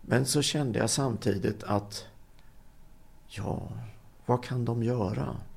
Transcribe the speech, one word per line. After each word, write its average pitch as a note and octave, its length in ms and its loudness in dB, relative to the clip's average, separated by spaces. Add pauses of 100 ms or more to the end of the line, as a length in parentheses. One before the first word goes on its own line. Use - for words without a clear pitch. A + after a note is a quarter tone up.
Men B2+ 240 4
så D3 160 4
kände C#3 360 2
jag A2+ 120 4
samtidigt A2 720 0
att, - 420 -2 (1200)
ja, - 400 -4 (580)
vad B2 180 4
kan B2 200 -2
de A#2 180 0
göra? A2+ 540 0 (200)